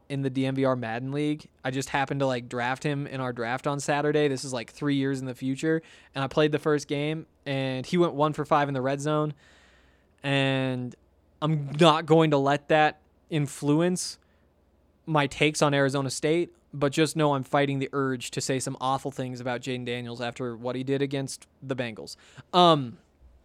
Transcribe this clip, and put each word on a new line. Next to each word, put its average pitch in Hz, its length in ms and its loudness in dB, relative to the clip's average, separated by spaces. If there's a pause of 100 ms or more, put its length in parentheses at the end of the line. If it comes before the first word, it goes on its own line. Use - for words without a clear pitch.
in 139 140 -4
the 135 80 0
D 131 160 -2
N 135 100 -2
V 135 100 2
R 131 100 4
Madden 120 360 -6
League. 151 380 -4 (140)
I 135 80 -4
just 131 180 -4
happened 143 300 -2
to, 139 80 2
like, 123 200 -2
draft 123 360 -4
him 143 240 -2
in 135 140 -8
our 127 120 -4
draft 120 320 -4
on 143 140 -2
Saturday. 147 480 2
This 135 180 -2
is, 131 80 -8
like, 117 180 -6
three 143 240 -2
years 135 240 0
in 131 60 -10
the 127 80 -8
future. 139 480 -2 (320)
And 135 100 -4
I 135 40 -2
played 151 240 4
the 151 80 0
first 147 280 0
game, 151 380 -4 (200)
and 135 400 -4
he 180 120 0
went 170 160 4
one 147 200 2
for 147 120 -4
five 147 220 4
in 143 60 -4
the 131 80 -2
red 139 200 0
zone. 151 320 0 (880)
And 131 720 -2 (460)
I'm 151 380 0
not 165 260 6
going 160 260 6
to 147 60 4
let 139 300 2
that 151 320 4 (300)
influence 156 880 0 (840)
my 151 200 2
takes 151 360 0
on 147 120 4
Arizona 139 360 2
State, 160 440 -2 (200)
but 143 180 0
just 151 240 0
know 151 180 4
I'm 135 100 -2
fighting 139 360 0
the 135 120 -4
urge 131 400 -2
to 131 100 -6
say 131 180 -2
some 135 200 -6
awful 135 300 -2
things 127 300 -8
about 123 220 -4
Jaden 123 240 -6
Daniels 120 360 -8
after 120 340 -6
what 123 200 -6
he 131 80 -4
did 135 180 0
against 139 460 -6 (160)
the 135 120 -6
Bengals. 113 420 -8 (360)
Um, 160 440 4 (480)